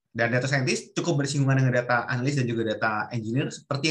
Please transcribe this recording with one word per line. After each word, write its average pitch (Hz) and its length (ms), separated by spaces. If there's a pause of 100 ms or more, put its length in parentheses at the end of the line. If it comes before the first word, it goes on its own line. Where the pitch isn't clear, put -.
(160)
Dan 117 160
data 127 160
scientist 139 480
cukup 151 240
bersinggungan 135 400
dengan 127 160
data 120 320
analis 127 320
dan 117 80
juga 113 240
data 107 400
engineer, 117 400
seperti - 380